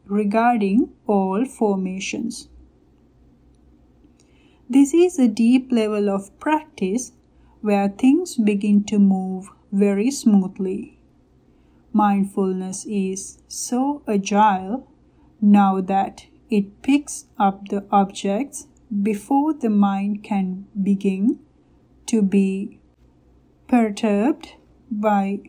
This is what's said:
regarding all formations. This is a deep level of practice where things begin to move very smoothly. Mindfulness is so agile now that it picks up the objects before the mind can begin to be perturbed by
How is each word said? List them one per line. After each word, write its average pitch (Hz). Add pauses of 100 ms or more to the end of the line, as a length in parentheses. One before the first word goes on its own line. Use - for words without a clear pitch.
regarding 214 (180)
all 196
formations. 196 (2250)
This 277
is 349
a 254
deep 233
level 214
of 196
practice 247 (480)
where 202
things 285
begin 208
to 208
move 190 (220)
very 202
smoothly. 196 (960)
Mindfulness 190
is 190
so 269
agile 202 (540)
now 202
that 196 (240)
it 202
picks - (140)
up 196
the 202
objects 202 (240)
before 220
the 247
mind 202
can 190 (160)
begin 196 (680)
to 226
be 196 (880)
perturbed 220 (340)
by 202